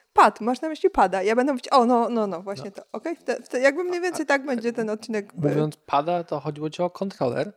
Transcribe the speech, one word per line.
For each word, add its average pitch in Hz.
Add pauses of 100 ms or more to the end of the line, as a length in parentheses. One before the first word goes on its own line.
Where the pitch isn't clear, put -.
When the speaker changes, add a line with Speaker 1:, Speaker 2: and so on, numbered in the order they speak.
(120)
Speaker 1:
"Pad, 214
masz 240
na 320
myśli 320
pada." 190
Ja 214
będę 269
mówić, 247
o, 254
no, 233
no, 220
no, 180
właśnie 196
Speaker 2:
No. 196
Speaker 1:
to, - (100)
okej? 311
Wte-, -
wte-, -
jakby 277
mniej 359
Speaker 2:
A, 339
Speaker 1:
więcej 349
Speaker 2:
a, 285
Speaker 1:
tak 277
będzie 233
ten 226
odcinek, 214
y, -
Speaker 2:
mówiąc 147
pada, 165
to 151
chodziło 151
ci 175
o 175
kontroler? 156